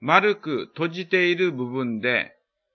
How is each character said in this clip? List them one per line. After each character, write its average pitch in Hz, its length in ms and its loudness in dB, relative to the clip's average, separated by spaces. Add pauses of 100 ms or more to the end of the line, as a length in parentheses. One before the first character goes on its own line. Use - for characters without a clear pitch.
丸 190 340 4
く 139 380 -4
閉 165 160 -4
じ 175 180 -10
て 180 240 2
い 170 60 0
る 180 160 0
部 127 140 -4
分 120 340 -4
で、 120 340 0 (400)